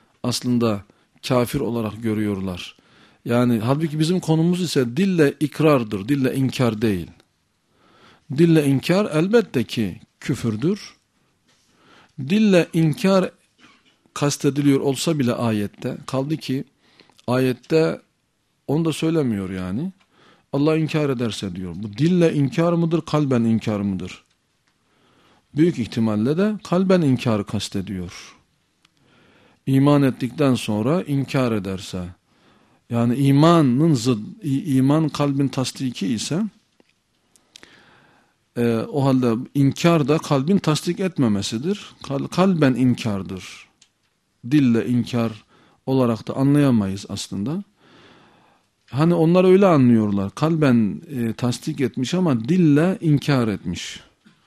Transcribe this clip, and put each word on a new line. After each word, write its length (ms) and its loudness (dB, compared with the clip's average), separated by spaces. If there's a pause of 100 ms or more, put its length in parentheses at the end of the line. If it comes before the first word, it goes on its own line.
(220)
aslında 640 -2 (440)
kafir 320 0
olarak 420 -6
görüyorlar. 720 -4 (480)
Yani 340 2
halbuki 400 -2
bizim 220 0
konumuz 400 0
ise 360 -2
dille 440 2
ikrardır, 680 0
dille 260 0
inkar 480 0
değil. 280 -2 (1300)
Dille 300 4
inkar 400 2
elbette 580 0
ki 360 -4 (200)
küfürdür. 760 -4 (1200)
Dille 520 2
inkar 580 2 (840)
kastediliyor 640 0
olsa 380 -2
bile 160 0
ayette, 600 -4 (100)
kaldı 300 -4
ki 280 -8 (600)
ayette 760 0 (640)
onu 180 0
da 80 0
söylemiyor 580 -2
yani. 420 -6 (600)
Allah 240 0
inkar 340 -2
ederse 460 -6
diyor. 200 -10
Bu 160 -10
dille 420 2
inkar 380 0
mıdır, 280 0
kalben 440 0
inkar 360 0
mıdır? 440 -6 (1300)
Büyük 220 2
ihtimalle 580 -2
de 180 0 (100)
kalben 360 2
inkarı 440 2
kastediyor. 920 -8 (1300)
İman 360 4
ettikten 520 0
sonra 480 -2
inkar 500 -2
ederse, 560 -6 (800)
yani 260 0
imanın 800 4
zıd-, 480 -4
i-, 340 -2
iman 320 2
kalbin 400 -2
tasdiki 580 -6
ise, 360 -4 (2250)
e, 200 2
o 280 -2
halde 300 2 (200)
inkar 540 2
da 100 2
kalbin 400 0
tasdik 420 -2
etmemesidir. 1000 -2
Kal-, 240 -6
kalben 480 2
inkardır. 920 -4 (840)
Dille 360 4
inkar 580 -2 (420)
olarak 420 0
da 80 -8
anlayamayız 720 2
aslında. 560 -8 (1300)
Hani 240 2
onlar 300 4
öyle 220 6
anlıyorlar. 680 4
Kalben, 760 2
e, 220 -6
tasdik 480 -6
etmiş 340 -4
ama 340 0
dille 520 2
inkar 480 2
etmiş. 520 -8 (460)